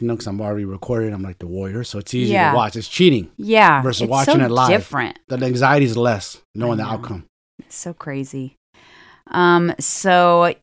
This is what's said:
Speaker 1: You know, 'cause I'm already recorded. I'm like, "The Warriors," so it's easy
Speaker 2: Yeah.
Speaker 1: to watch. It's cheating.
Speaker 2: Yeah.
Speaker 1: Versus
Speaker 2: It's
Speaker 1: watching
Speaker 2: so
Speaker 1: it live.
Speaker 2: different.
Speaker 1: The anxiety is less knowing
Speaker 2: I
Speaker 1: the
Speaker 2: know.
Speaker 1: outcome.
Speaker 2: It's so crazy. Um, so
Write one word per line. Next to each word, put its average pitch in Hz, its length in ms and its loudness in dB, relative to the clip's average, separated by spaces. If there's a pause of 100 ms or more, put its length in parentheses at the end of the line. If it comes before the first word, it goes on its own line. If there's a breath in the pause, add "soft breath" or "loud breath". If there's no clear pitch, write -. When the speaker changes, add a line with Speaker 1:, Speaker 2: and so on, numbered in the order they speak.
Speaker 1:
You 117 60 -4
know, 120 100 -2
'cause - 100 -12
I'm 101 140 -8
already 104 240 -4
recorded. 110 480 -6
I'm 95 80 -8
like, 95 160 -12
"The - 100 -14
Warriors," 95 400 -8
so 104 120 -10
it's - 160 -12
easy 160 180 0
Speaker 2:
Yeah. 175 180 4
Speaker 1:
to 139 60 0
watch. 107 180 -2
It's 110 140 -10
cheating. 139 480 2
Speaker 2:
Yeah. 202 460 4
Speaker 1:
Versus 127 180 -2
Speaker 2:
It's 110 80 -2
Speaker 1:
watching 139 300 2
Speaker 2:
so 131 60 4
Speaker 1:
it 117 60 0
live. 127 180 4
Speaker 2:
different. 156 580 -2
Speaker 1:
The 127 80 -6 (100)
anxiety 131 400 2
is 113 100 -2
less 117 460 -2 (140)
knowing 117 180 -4
Speaker 2:
I - 40 -2
Speaker 1:
the 107 60 -4
Speaker 2:
know. 104 60 -8
Speaker 1:
outcome. 107 360 -10 (340)
Speaker 2:
It's - 180 -20
so 175 160 -12
crazy. 135 640 -10 (720 soft breath)
Um, 175 520 2
so 175 840 2